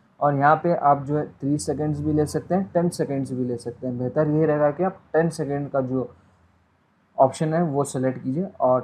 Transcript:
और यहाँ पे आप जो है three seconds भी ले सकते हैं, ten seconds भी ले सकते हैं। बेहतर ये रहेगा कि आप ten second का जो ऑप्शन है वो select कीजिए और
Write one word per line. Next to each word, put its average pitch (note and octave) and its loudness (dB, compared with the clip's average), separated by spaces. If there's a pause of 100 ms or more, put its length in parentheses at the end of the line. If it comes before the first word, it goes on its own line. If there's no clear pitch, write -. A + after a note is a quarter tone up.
(200)
और C#3+ 2
यहाँ C#3+ 4
पे E3+ 0
आप C#3+ 2
जो D3 -2
है D3 -4
three C#3 -2
seconds D3 -4
भी D3 -2
ले D3+ 2
सकते D#3 -4
हैं, F#3+ 0
ten F3 2
seconds C3+ -4
भी B2+ -2
ले B2 -4
सकते A#2+ -10
हैं। B2 -4
बेहतर B2+ 0
ये D#3 2
रहेगा D3 2
कि D3+ -2
आप F#3 -4 (120)
ten D#3+ 4
second C#3+ -4
का C#3 0
जो B2+ -4 (1040)
ऑप्शन D3 2
है E3+ 2
वो C#3+ 0
select C3 -2
कीजिए C#3+ -2 (140)
और B2+ 4